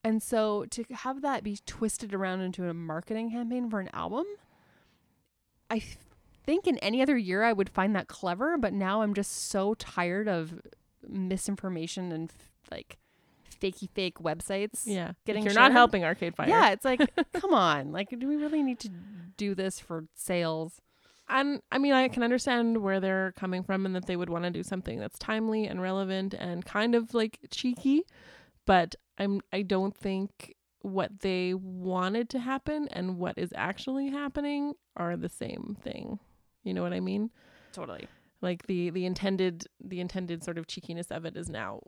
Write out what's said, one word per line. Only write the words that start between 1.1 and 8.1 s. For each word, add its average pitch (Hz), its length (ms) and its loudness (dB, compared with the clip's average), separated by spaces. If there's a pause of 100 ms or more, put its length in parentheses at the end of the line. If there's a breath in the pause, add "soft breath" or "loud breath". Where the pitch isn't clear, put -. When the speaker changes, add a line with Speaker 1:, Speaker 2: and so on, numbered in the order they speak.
Speaker 1:
that 277 220 -2
be 208 240 -4
twisted 214 480 -4
around 185 260 0
into 185 260 -2
a 170 60 -2
marketing 170 560 -4
campaign 240 400 -2
for 214 100 0
an 185 140 -4
album, 220 320 -4 (1400 soft breath)
I 220 100 0
th-, - 180 -10 (480)
think 330 220 2
in 285 120 2
any 226 220 2
other 269 160 4
year 196 260 2
I 233 100 6
would 196 160 2
find 202 260 2
that - 120 -2
clever, 226 500 -2